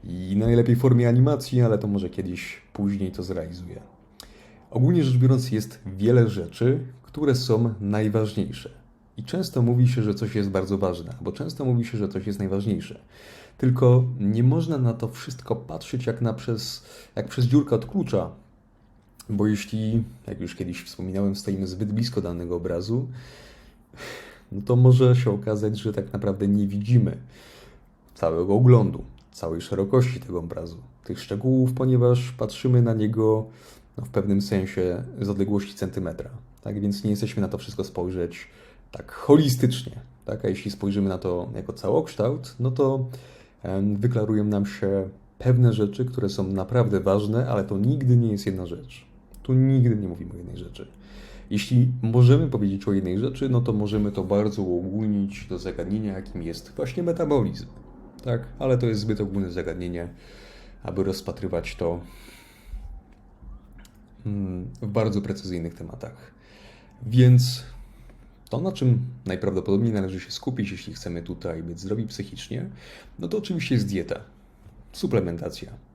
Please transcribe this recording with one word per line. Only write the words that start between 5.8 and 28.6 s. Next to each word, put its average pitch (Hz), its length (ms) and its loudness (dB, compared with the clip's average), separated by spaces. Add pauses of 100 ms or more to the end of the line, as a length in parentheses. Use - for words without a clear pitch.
wiele 107 420 4
rzeczy, 101 520 0 (220)
które 147 320 0
są 117 460 2
najważniejsze. 107 1000 -2 (340)
I 123 80 -12
często 170 380 -2
mówi 120 260 6
się, 123 140 2
że 104 120 2
coś 104 200 -4
jest 98 160 0
bardzo 95 280 0
ważne, 87 420 -2
bo - 120 -6
często - 320 -8
mówi 120 200 2
się, 113 140 -6
że 101 100 -2
coś 98 180 -6
jest 101 120 -4
najważniejsze. 98 640 -2 (580)
Tylko 127 460 6 (160)
nie 107 220 2
można 156 360 4
na 123 140 2
to 113 160 -4
wszystko - 480 -6
patrzeć - 500 -8
jak 117 140 -2
na 117 120 2
przez, - 540 -6 (300)
jak 113 120 -6
przez 127 160 0
dziurkę 143 320 4
od - 100 -2
klucza, 95 440 -2 (1000)
bo 104 180 0
jeśli, 110 560 -2 (240)
jak 98 140 -10
już 87 160 -10
kiedyś 90 260 -8
wspominałem, 98 540 -4
stoimy 98 300 -4
zbyt 98 260 -6
blisko 117 280 -2
danego 87 360 -6
obrazu, 95 520 -4 (1400)
no 98 120 -8
to 123 120 2
może 127 400 8
się 117 140 2
okazać, 107 480 -2
że 107 140 -4
tak 98 200 -6
naprawdę 101 360 -2
nie 101 180 4
widzimy 101 520 4 (960)
całego 85 400 0
oglądu, 120 500 6 (280)